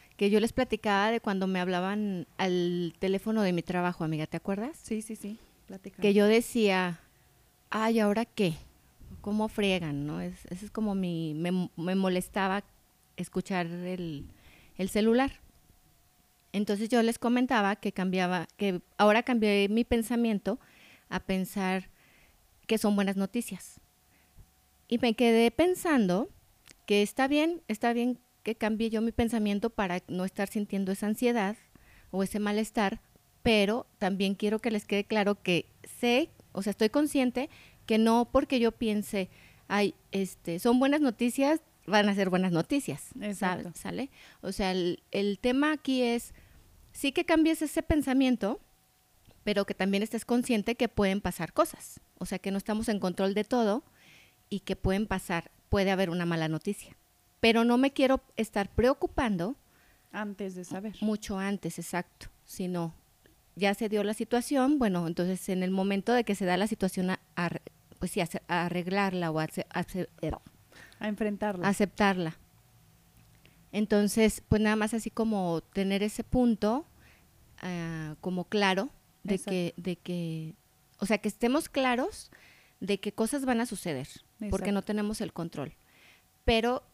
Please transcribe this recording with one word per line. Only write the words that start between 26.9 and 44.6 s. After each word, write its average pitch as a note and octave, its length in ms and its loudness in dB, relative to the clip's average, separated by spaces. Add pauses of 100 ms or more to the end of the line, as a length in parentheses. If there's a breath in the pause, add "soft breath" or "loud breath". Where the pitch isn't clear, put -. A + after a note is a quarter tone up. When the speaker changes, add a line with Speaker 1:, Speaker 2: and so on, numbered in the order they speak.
Speaker 1:
está C4 240 0
bien, D#4 420 0
está A#3 240 0
bien A#3+ 260 -2 (240)
que A3+ 120 -4
cambie A3 360 -2
yo A3 100 -2
mi A3+ 120 0
pensamiento G#3+ 580 0
para F3+ 360 -2
no F3+ 200 -4
estar G3 220 -4
sintiendo G3 440 -2
esa G3 140 -4
ansiedad A3 500 0 (540 soft breath)
o F#3+ 120 -2
ese G3 160 -2
malestar, G#3 600 -2 (420)
pero A3 440 4 (120)
también G3 360 0
quiero G#3 240 0
que A#3+ 120 -4
les G#3 160 -2
quede G3+ 180 0
claro G#3 380 0
que F3 240 0 (320)
sé, B3 300 2 (240)
o F#3+ 100 -6
sea, G3+ 80 -2
estoy G#3+ 200 2
consciente C#4 580 0 (380 loud breath)
que A3 120 4
no A3+ 320 4
porque C4+ 300 2
yo A3+ 120 4
piense, G#3 560 -2 (400 soft breath)
"Ay, G3+ 260 2 (180)
este, F3+ 460 -4
son A#3+ 200 4
buenas C#4 220 4
noticias", C4+ 600 2 (260)
van G#3 220 4
a G3 60 2
ser G3 160 0
buenas F#3 220 2
noticias, E3 560 -2 (100)
¿sal-, C4 60 -10
Speaker 2:
Exacto. F#3 500 -4
Speaker 1:
sale? G3 360 -10 (320 loud breath)
O F#3+ 100 -6
sea, F#3+ 200 -2